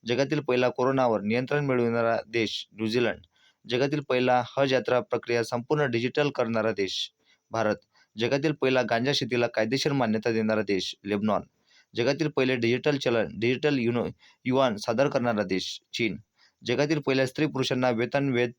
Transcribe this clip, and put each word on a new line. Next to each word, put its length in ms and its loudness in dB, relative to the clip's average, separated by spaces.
जगातील 340 0
पहिला 280 2
कोरोनावर 520 2
नियंत्रण 440 -2
मिळविणारा 520 0
देश 440 -4
न्यूझीलंड. 460 -2
जगातील 320 0
पहिला 420 2
हज 140 2
यात्रा 280 2
प्रक्रिया 440 -2
संपूर्ण 460 0
डिजिटल 400 0
करणारा 420 0
देश 400 -4
भारत. 260 0
जगातील 340 0
पहिला 300 2
गांजा 320 0
शेतीला 320 0
कायदेशीर 460 0
मान्यता 400 0
देणारा 300 0
देश 420 -2
लेबनॉन. 380 0
जगातील 320 0
पहिले 280 0
डिजिटल 400 0
चलन, 300 0
डिजिटल 400 0
युनो-, 320 0
युआन 320 2
सादर 320 0
करणारा 340 0
देश 380 -4
चीन. 220 -2
जगातील 320 0
पहिल्या 280 2
स्त्री 200 -2
पुरुषांना 440 0
वेतन 380 0
वेद 300 0